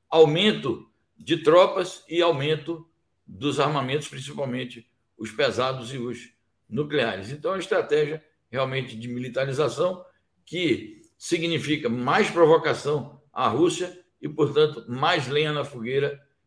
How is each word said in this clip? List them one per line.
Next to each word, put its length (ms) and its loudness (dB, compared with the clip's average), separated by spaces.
aumento 800 4
de 220 -2
tropas 720 4
e 120 0
aumento 680 0
dos 320 -4
armamentos, 500 -2
principalmente 800 -10
os 140 -10
pesados 640 -2
e 40 -10
os 320 -10
nucleares. 640 -4
Então, 220 -6
é 20 -4
uma 60 -4
estratégia 640 0
realmente 460 -4
de 120 -12
militarização 960 0
que 560 -2
significa 720 -2
mais 420 0
provocação 880 2
à 160 0
Rússia 500 0
e, 80 -8
portanto, 580 0
mais 400 0
lenha 260 0
na 120 -4
fogueira 580 -4